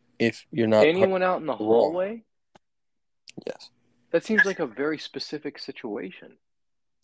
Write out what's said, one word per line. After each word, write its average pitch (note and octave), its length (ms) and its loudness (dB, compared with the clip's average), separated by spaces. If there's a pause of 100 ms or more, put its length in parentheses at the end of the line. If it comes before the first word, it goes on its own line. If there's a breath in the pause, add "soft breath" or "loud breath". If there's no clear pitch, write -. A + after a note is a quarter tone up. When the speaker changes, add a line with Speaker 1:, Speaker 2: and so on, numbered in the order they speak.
(200)
Speaker 1:
if A2+ 320 0
you're A2+ 160 0
not G#2+ 180 6
Speaker 2:
Anyone F#3 380 2
out F#3 180 0
in D#3+ 60 -8
the C3+ 60 -4
Speaker 1:
wrong. G#2+ 140 -4
Speaker 2:
hallway? F3 560 2 (1200)
Speaker 1:
Yes. - 220 -14 (420)
Speaker 2:
That E3 140 0
seems G3+ 200 2
like F#3 140 -4
a D#3 80 -2
very C#3+ 320 -6
specific - 600 -12
situation. G#2 760 -12 (680)